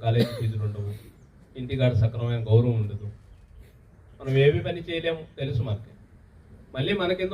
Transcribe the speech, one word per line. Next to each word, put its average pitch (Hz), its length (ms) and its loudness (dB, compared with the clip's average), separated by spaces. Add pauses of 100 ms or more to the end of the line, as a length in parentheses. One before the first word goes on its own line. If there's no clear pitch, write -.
కాలేజ్ 117 340 2
ఫీజులు 107 300 -4
ఉండవు, 101 240 -6 (640)
ఇంటికాడ 127 440 0
సక్రమమైన 117 480 0
గౌరవం 117 320 6
ఉండదు, 101 260 -6 (1120)
మనం 135 120 -4 (120)
ఏమి 160 200 6
పని 175 240 -6
చేయలేము, 165 340 -4 (160)
తెలుసు 131 300 -2
మనకి. - 240 -8 (840)
మళ్ళీ 165 260 -2
మన 185 180 0
కింద 190 160 -4